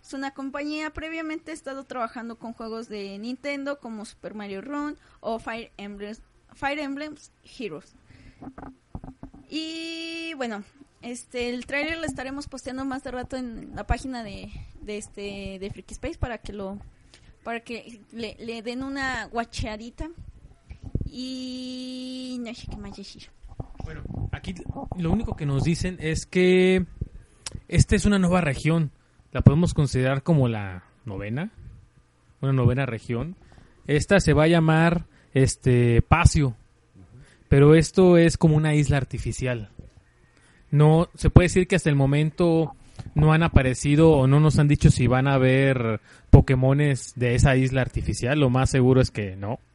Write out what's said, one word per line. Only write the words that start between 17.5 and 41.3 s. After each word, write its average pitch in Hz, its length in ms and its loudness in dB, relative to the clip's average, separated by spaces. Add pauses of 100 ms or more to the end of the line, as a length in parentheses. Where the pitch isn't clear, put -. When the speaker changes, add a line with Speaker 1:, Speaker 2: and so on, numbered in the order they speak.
Speaker 1:
que 233 420 -16 (100)
le, 220 260 -14
le 226 220 -12
den 240 220 -10
una 269 460 -8
guacheadita. 233 840 -10 (1040)
Y 254 1200 -12
no 233 140 -12
sé - 140 -18
qué - 80 -12
más 202 200 -16
decir. - 260 -20 (640)
Speaker 2:
Bueno, 160 180 -12 (300)
aquí - 200 -12 (460)
lo 165 140 0
único 220 240 -2
que 151 100 -8
nos 139 160 0
dicen 175 380 -2
es 156 260 -4
que 185 580 2 (840)
esta - 260 4
es 185 100 0
una 202 140 4
nueva 180 220 2
región. 151 500 0 (400)
La 123 120 -4
podemos 160 320 6
considerar 131 500 0
como 143 240 4
la 98 340 -6 (220)
novena, 110 480 -8 (880)
una 135 120 -2
novena 127 320 2
región. 120 520 -8 (500)
Esta 151 320 2
se 165 140 4
va 147 120 4
a 160 40 4
llamar, 165 560 4 (300)
este, 120 680 2
Pacio, 156 540 2 (920)
pero 147 280 8
esto 175 400 6
es 165 200 6
como 156 200 4
una 151 180 2
isla 143 220 2
artificial. 120 760 -6 (1000)
No, 156 420 4
se - 160 0